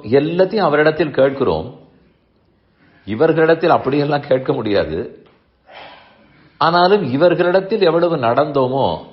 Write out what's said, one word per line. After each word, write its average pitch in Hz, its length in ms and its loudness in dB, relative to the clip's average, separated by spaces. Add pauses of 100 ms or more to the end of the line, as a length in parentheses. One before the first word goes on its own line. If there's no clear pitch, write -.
(120)
எல்லாத்தையும் 175 540 0
அவரிடத்தில் 151 500 0
கேட்கிறோம். 131 500 0 (1400)
இவர்களிடத்தில் 160 680 2
அப்படியெல்லாம் 143 540 -2
கேட்க 131 240 0
முடியாது. 95 460 -2 (1600)
ஆனாலும் 175 480 2
இவர்களிடத்தில் 175 760 0
எவ்வளவு 170 360 2
நடந்தோமோ 131 680 0 (260)